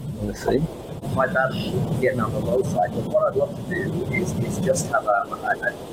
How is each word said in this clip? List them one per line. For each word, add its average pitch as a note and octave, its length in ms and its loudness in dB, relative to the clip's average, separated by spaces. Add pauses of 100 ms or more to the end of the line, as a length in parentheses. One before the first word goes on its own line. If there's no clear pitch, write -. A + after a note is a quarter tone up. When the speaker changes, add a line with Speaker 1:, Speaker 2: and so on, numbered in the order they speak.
(200)
Speaker 1:
obviously. G#2 440 0 (520)
Speaker 2:
My C3 100 4
battery C3 480 0 (260)
getting B2+ 200 2
on G#2+ 120 0
the G#2+ 80 -2
low A#2 240 2
side, - 280 2
but - 140 -2
what - 260 2
I'd - 40 -2
love - 320 0
to - 80 -2
do - 280 0 (100)
is, - 260 0
is - 240 -2
just - 260 2
have A2+ 160 2
a, - 20 -6
a, - 640 0
a - 60 -2 (180)